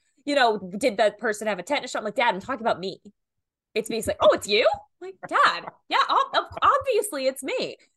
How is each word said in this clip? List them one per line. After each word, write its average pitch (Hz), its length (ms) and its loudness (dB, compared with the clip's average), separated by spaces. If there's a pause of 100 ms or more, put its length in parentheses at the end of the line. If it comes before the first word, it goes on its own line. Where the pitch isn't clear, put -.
(260)
you 285 100 -2
know, 233 220 4
did 190 400 -2
that 208 220 2
person 220 280 -4
have 196 120 -2
a 180 40 -10
tetanus 254 280 -4
shot?" 214 80 -6
I'm 208 60 -6
like, 208 100 -6
"Dad, 247 180 2
I'm 185 80 -6
talking 220 240 -8
about 190 140 0
me." 185 220 -10 (720)
It's 220 160 -2
me. 226 80 -2
He's 214 100 -4
like, 190 120 -2
"Oh, - 140 6
it's - 140 -2
you?" 208 260 4
I'm - 340 -12
like, 381 80 -14 (120)
"Dad, 349 380 2 (240)
yeah, 339 80 2 (120)
ob-, 523 260 0
ob-, 339 260 -2
obviously 415 640 2
it's 262 160 -2
me." 277 340 -4 (200)